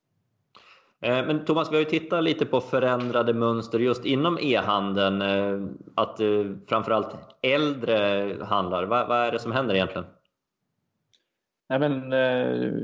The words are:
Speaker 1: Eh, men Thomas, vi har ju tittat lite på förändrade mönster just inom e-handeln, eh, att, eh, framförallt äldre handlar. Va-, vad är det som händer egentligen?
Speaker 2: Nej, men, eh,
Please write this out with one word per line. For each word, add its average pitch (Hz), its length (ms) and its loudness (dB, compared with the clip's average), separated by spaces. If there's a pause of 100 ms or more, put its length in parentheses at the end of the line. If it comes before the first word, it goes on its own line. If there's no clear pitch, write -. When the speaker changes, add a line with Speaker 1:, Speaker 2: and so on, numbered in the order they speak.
(1000)
Speaker 1:
Eh, 123 260 0
men 151 180 -2
Thomas, 156 260 0
vi 151 40 0
har 156 60 4
ju 156 100 0
tittat 160 340 0
lite 147 220 0
på 131 140 0
förändrade 123 720 2
mönster 117 440 0
just 123 260 2
inom 151 360 0
e-handeln, 98 840 2
eh, 98 460 0 (260)
att, 110 260 0
eh, 104 240 2 (240)
framförallt 110 480 0 (260)
äldre 113 1040 0
handlar. 92 400 -2
Va-, 113 240 0
vad 120 100 0
är 120 140 0
det 113 60 -2
som 120 140 -6
händer 123 220 0
egentligen? 92 320 -2 (1600)
Speaker 2:
Nej, 131 100 0
men, 135 340 -2
eh, 127 600 0 (120)